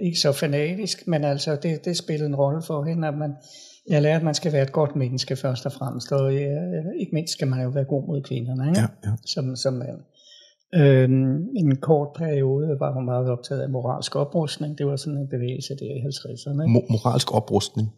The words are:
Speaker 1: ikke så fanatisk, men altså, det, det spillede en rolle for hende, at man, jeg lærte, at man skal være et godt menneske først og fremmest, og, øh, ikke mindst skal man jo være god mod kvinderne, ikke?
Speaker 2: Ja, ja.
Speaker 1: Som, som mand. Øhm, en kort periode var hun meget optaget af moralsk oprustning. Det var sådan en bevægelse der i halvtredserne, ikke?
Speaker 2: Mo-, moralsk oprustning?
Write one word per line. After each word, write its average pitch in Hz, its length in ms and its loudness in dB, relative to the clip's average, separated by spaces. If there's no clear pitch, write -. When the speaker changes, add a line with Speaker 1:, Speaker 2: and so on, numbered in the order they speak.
Speaker 1:
ikke 175 180 -2
så 143 120 2
fanatisk, 160 760 -2
men 151 180 0
altså, 143 380 0
det, 160 220 -2
det 175 120 -2
spillede 151 320 -2
en 143 80 -2
rolle 139 300 2
for 147 180 -4
hende, 165 240 -2
at 147 60 -4
man, 147 200 -4
jeg 147 140 4
lærte, 151 140 6
at 156 80 2
man 151 100 2
skal 156 180 -2
være 139 100 4
et 135 100 0
godt 151 240 2
menneske 131 400 -2
først 127 300 -4
og 117 60 -4
fremmest, 123 400 -8
og, 135 220 2
øh, 151 500 -2
ikke 185 140 -4
mindst 160 180 -2
skal 143 160 -2
man 127 140 0
jo 127 60 -2
være 135 160 0
god 143 220 -2
mod 143 160 -2
kvinderne, 131 480 -4
ikke? 190 100 4
Speaker 2:
Ja, 113 60 4
ja. 104 120 0
Speaker 1:
Som, 131 300 -4
som 131 180 0
mand. 123 260 -8
Øhm, 135 840 6
en 143 200 4
kort 143 400 2
periode 143 640 0
var 143 140 -2
hun 127 100 -4
meget 123 260 0
optaget 127 320 -4
af 135 80 -4
moralsk 127 460 -4
oprustning. 151 600 -2
Det 143 80 0
var 139 100 0
sådan 143 220 -4
en 139 100 -4
bevægelse 131 480 -6
der 139 200 -8
i 123 40 -6
halvtredserne, 139 640 -6
ikke? 117 140 6
Speaker 2:
Mo-, - 140 2
moralsk 123 420 2
oprustning? 110 640 0